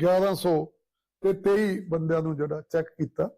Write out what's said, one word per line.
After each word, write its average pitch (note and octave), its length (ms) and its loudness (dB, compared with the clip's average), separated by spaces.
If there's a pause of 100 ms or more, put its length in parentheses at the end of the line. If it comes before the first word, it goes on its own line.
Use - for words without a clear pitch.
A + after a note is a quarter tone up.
ਗਿਆਰਾਂ F#3 340 4
ਸੌ F3 180 0 (720)
ਤੇ F#3+ 120 2
ਤੇਈ G3 440 2 (100)
ਬੰਦਿਆਂ D#3+ 320 0
ਨੂੰ D#3+ 160 -2
ਜਿਹੜਾ D3+ 260 -4
ਚੈੱਕ D#3+ 260 -4
ਕੀਤਾ। - 480 -4